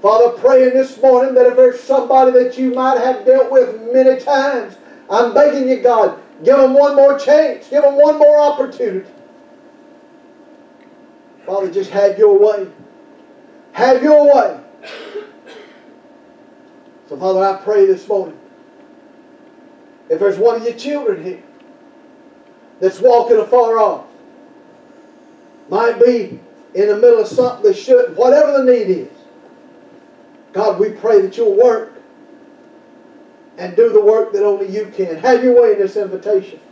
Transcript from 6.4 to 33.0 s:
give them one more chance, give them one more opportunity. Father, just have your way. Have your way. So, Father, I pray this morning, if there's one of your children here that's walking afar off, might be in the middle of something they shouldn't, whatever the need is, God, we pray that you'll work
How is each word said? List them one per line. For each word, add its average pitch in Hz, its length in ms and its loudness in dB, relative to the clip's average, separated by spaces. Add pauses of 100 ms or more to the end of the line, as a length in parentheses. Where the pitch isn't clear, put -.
give 269 140 2
them 262 180 2
one 285 220 2
more 277 220 4
chance, 294 500 0
give 285 140 -2
them 277 140 2
one 294 220 2
more 294 220 4
opportunity. 254 680 -4 (2500)
Father, 190 260 -6
just 190 200 -8
have 196 280 0
your 202 200 4
way. 208 300 0 (1040)
Have 254 300 0
your 294 320 4
way. - 240 -2 (2500)
So, 143 80 -14
Father, 190 280 -2
I 196 120 -2
pray 202 300 0
this 185 220 -4
morning, 175 300 -6 (1700)
if 160 80 -4
there's 190 180 -2
one 233 200 0
of 226 80 -10
your 233 100 -6
children 247 480 -8
here 185 200 -14 (1400)
that's 185 200 -4
walking 233 380 2
afar 226 400 0
off, - 260 -2 (1700)
might 466 340 -2
be 240 340 -2 (360)
in 202 140 -2
the 202 80 0
middle 233 240 4
of 214 80 -4
something 247 340 -4
they 415 160 0
shouldn't, 247 400 0
whatever 285 340 2
the 269 180 0
need 220 200 0
is, 180 180 -6 (1400)
God, 202 260 -4
we 208 120 -2
pray 208 320 0
that 190 160 -8
you'll 208 180 0
work 226 380 0 (1600)